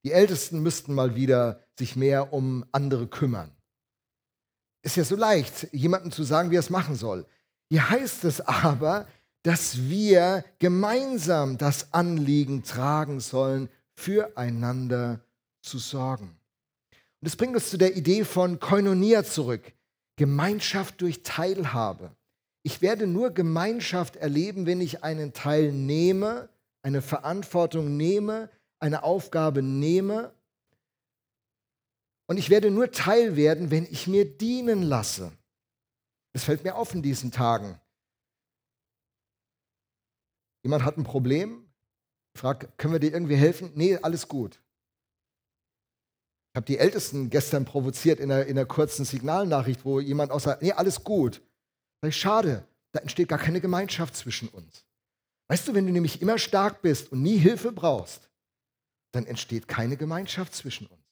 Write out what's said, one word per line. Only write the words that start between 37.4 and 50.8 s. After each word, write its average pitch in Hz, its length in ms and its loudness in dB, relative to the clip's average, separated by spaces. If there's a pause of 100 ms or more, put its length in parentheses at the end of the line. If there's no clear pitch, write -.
Jemand 131 200 0
hat 147 140 -2
ein 151 60 -4
Problem, 151 640 -2 (680)
fragt, 131 420 -6
„Können 151 160 -2
wir 160 60 2
dir 151 120 2
irgendwie 160 240 0
helfen?“ 160 400 4
„Nee, 175 220 4
alles 160 300 -2
gut.“ 120 340 -8 (1900)
Ich - 60 -6
hab 110 80 -6
die 139 120 -2
Ältesten 139 520 0
gestern 135 360 0
provoziert 139 540 0
in 139 120 -4
einer, 135 140 2
in 139 120 -2
einer 127 100 0
kurzen 147 380 -2
Signalnachricht, 135 800 -2
wo 135 140 0
jemand 139 320 -2
auch 143 80 -2
sagt, 139 220 -2
„Nee, 185 120 0
alles 180 300 0